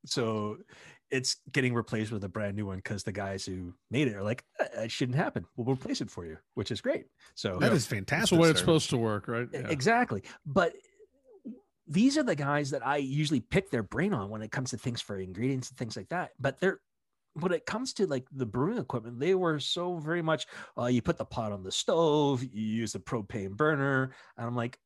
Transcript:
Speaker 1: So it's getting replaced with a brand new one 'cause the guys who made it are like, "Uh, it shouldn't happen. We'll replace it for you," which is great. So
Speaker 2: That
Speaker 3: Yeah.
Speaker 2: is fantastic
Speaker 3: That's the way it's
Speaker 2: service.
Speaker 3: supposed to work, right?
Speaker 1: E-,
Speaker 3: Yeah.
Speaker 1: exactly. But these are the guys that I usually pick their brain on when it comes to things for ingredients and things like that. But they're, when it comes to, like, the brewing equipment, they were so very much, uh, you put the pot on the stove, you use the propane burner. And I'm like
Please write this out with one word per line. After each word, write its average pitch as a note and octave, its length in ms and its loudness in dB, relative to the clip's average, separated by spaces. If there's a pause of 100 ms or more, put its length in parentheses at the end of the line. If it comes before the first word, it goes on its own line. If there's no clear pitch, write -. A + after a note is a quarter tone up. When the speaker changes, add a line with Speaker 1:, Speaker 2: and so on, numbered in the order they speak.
Speaker 1:
So A2 520 -2 (520)
it's C3 280 0 (140)
getting B2+ 220 2
replaced A2 380 -2
with G2+ 120 -4
a G2 60 -6
brand G2+ 260 -4
new G#2 120 -4
one F#2+ 140 -6
'cause G#2 220 -6
the G#2+ 80 -4
guys G2 340 -6
who F#2 280 -6 (160)
made C3+ 180 2
it G#2+ 80 -2
are G2 80 -6
like, A2 220 -2 (140)
"Uh, - 240 -2
it A2+ 80 -4
shouldn't B2+ 260 0
happen. B2 280 -2 (120)
We'll B2 180 0
replace A3+ 240 -4
it A2+ 100 -6
for F2 160 -12
you," D#2+ 120 -10 (160)
which A2 180 -4
is - 80 -4
great. - 280 -4 (280)
So G3 240 -2
Speaker 2:
That G3+ 120 6
Speaker 3:
Yeah. G3 60 4
Speaker 2:
is A#2 80 0
fantastic A2 340 -2
Speaker 3:
That's A3 100 2
the F3 80 6
way E3 120 10
it's D3+ 100 4
Speaker 2:
service. - 20 0
Speaker 3:
supposed E3 300 4
to C3+ 60 0
work, G#2+ 300 0
right? A#2+ 260 -2
Speaker 1:
E-, - 40 -6
Speaker 3:
Yeah. C3+ 120 -6
Speaker 1:
exactly. F3 540 2 (220)
But E3 300 2 (1120)
these A#3+ 300 6
are D#4 60 4
the G3+ 120 2
guys C#3+ 360 0
that C3 140 -4
I C#3+ 120 2
usually C#3+ 440 2
pick - 280 2
their A#2 140 0
brain E3 300 0
on G2+ 160 -2
when G#2+ 120 -8
it A2 100 -10
comes C3 180 -2
to A2 80 -6
things A#2+ 240 -4
for G2+ 180 -8
ingredients A#2 500 -2
and - 80 -20
things A2+ 200 -6
like G#2 120 -10
that. E3+ 300 -4
But C3+ 220 -2
they're, F3+ 180 2 (540)
when F3+ 180 -2
it E3 140 -2
comes B3+ 280 -6
to, F#3+ 140 2
like, C3+ 240 -2
the C3 140 -2
brewing C3+ 320 0
equipment, A#2+ 420 -6
they F3 160 4
were E3 240 2
so F3 380 -2
very E3 240 -2
much, D#3+ 260 0 (300)
uh, A#2+ 80 -2
you B2 160 4
put E3 160 0
the - 80 -4
pot A2 260 -4
on G2 120 -6
the F#2 80 -6
stove, D3 720 4
you B2+ 60 -6 (160)
use A2 280 -2
the G2+ 60 -6
propane G2+ 580 -6
burner. C#3 580 2 (220)
And A#2 100 -6
I'm A#2+ 80 -4
like B2 300 -4